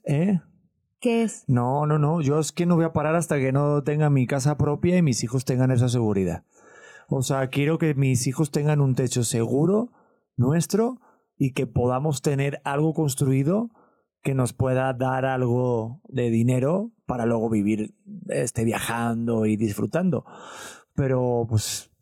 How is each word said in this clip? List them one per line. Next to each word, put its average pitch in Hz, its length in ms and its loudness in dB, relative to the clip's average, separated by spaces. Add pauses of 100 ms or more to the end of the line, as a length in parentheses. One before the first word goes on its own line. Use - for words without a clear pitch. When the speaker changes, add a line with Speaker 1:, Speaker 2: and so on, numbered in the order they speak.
Speaker 1:
¿Qué? 147 180 0
Speaker 2:
¿eh? 185 200 2 (580)
Speaker 1:
¿Qué 233 240 0
es? - 240 -6
Speaker 2:
No, 127 380 0
no, 151 120 2
no. 151 240 2
Yo 147 180 0
es 151 120 -4
que 175 140 -2
no 175 100 4
voy 165 100 4
a 160 80 -4
parar 156 220 0
hasta 165 240 0
que 131 120 0
no 147 320 2
tenga 151 260 2
mi 131 180 4
casa 139 300 0
propia 151 400 2
y 180 40 4
mis 143 220 2
hijos 123 220 -4
tengan 127 260 2
esa 127 180 2
seguridad. 101 540 0 (640)
O 139 140 -2
sea, 131 260 -2
quiero 143 300 0
que 156 180 0
mis 131 320 0
hijos 143 240 -2
tengan 147 300 2
un 135 140 2
techo 127 280 0
seguro, 143 680 0 (440)
nuestro, 170 640 0 (380)
y 135 160 0
que 135 140 -2
podamos 127 540 0
tener 139 440 -2
algo 151 280 0
construido 147 760 0 (520)
que 139 140 -4
nos 123 160 0
pueda 131 420 0
dar 131 320 0
algo 123 840 0
de 123 200 -2
dinero 127 640 2 (140)
para 123 200 -4
luego 117 240 0
vivir, 107 460 0 (320)
este, 120 380 -2
viajando 117 800 -2
y 107 100 2
disfrutando. 113 680 -2 (680)
Pero, 127 560 0
pues, - 420 -4 (100)